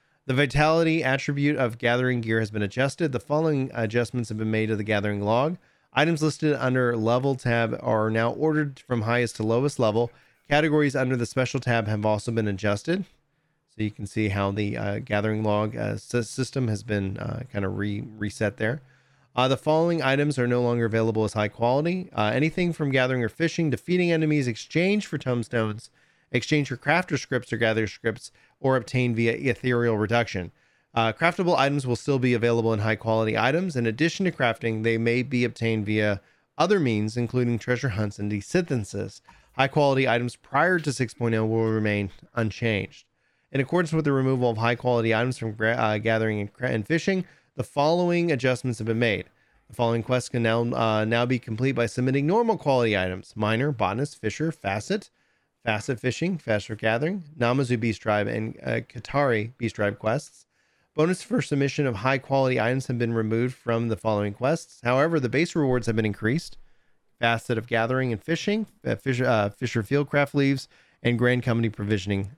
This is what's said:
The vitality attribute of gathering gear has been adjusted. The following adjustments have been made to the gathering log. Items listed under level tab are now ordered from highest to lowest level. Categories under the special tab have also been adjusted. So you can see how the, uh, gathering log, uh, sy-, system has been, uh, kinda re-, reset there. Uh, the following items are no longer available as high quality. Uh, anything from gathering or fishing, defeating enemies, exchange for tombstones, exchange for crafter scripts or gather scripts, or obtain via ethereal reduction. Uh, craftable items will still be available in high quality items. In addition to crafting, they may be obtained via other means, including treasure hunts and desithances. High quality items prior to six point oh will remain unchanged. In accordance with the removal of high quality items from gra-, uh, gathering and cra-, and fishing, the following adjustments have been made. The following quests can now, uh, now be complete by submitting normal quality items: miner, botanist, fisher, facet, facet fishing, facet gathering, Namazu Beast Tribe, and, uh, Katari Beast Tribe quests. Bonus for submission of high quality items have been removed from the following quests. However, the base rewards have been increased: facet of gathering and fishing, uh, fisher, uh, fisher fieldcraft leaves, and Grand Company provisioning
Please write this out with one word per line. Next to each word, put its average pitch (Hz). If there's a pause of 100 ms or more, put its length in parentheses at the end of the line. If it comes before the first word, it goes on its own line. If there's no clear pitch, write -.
(260)
The 131
vitality 156
attribute 143
of 120
gathering 123
gear 113
has 110
been 107
adjusted. 135
The 123
following 147
adjustments 117
have 107
been 110
made 110
to 110
the 101
gathering 104
log. 123 (380)
Items 151
listed 156
under 127
level 123
tab 117
are 110
now 113
ordered 151
from 120
highest 117
to -
lowest 120
level. 113 (340)
Categories 147
under 131
the 120
special 127
tab 117
have 107
also 107
been 110
adjusted. 104 (680)
So 110
you 107
can 104
see 107
how 98
the, 104
uh, 107
gathering 107
log, 107
uh, 107
sy-, 120
system 127
has 104
been, 101
uh, -
kinda 98
re-, 101 (140)
reset 107
there. 113 (520)
Uh, 127
the 131
following 160
items 139
are 123
no 123
longer 120
available 113
as 107
high 107
quality. 151
Uh, 107
anything 160
from 151
gathering 127
or 113
fishing, 160
defeating 175
enemies, 151
exchange 185
for -
tombstones, 113 (440)
exchange 139
for 123
crafter 160
scripts -
or 120
gather 110
scripts, - (260)
or 131
obtain 123
via 113
ethereal 120
reduction. 104 (420)
Uh, 113
craftable 170
items 139
will 123
still 135
be 123
available 113
in 107
high 110
quality 110
items. 147
In 120
addition 143
to 180
crafting, 113
they 113
may 117
be 123
obtained 113
via 107 (380)
other 185
means, 110
including 120
treasure 123
hunts 104
and 104
desithances. 104 (320)
High 135
quality 135
items 120
prior 175
to 147
six 120
point 117
oh 110
will 113
remain 104 (240)
unchanged. 110 (460)
In 135
accordance 165
with 160
the 143
removal 131
of 110
high 117
quality 117
items 120
from 110
gra-, 110
uh, 110
gathering 110
and 101
cra-, 127
and 113
fishing, 180 (320)
the 120
following 170
adjustments 127
have 110
been 113
made. 107 (420)
The -
following 117
quests 123
can 120
now, 113
uh, 113
now 117
be 127
complete 120
by 120
submitting 131
normal 220
quality 120
items: 92
miner, 110
botanist, 110
fisher, 147
facet, 190 (540)
facet 110
fishing, 160
facet 107
gathering, 147 (120)
Namazu 123
Beast 110
Tribe, 104
and, 113
uh, 117
Katari 123
Beast 113
Tribe 104
quests. - (480)
Bonus 175
for -
submission 139
of 120
high 131
quality 135
items 127
have 123
been 117
removed 113
from 117
the 110
following 104
quests. 139
However, 139
the 123
base 143
rewards 127
have 113
been 110
increased: 110 (640)
facet 117
of 117
gathering 120
and 107
fishing, 202 (180)
uh, 120
fisher, 127
uh, 107
fisher 117
fieldcraft 143
leaves, 139 (340)
and 120
Grand 123
Company 117
provisioning 101